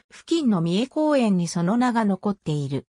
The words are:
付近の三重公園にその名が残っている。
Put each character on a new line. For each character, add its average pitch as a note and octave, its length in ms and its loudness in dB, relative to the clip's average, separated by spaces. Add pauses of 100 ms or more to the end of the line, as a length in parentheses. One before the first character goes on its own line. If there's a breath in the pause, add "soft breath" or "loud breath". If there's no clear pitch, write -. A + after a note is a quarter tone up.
(100)
付 - 140 -20
近 E4 240 0
の F#3 140 2
三 F3 160 0
重 B3+ 80 0
公 D4+ 300 0
園 A3 200 2
に F3 120 -2
そ E3+ 140 -4
の F#3+ 140 0
名 B3 160 2
が A3+ 140 0
残 G3+ 240 -2
っ G3+ 40 -6
て - 180 -6
い C#3+ 160 -4
る。 C3+ 200 -6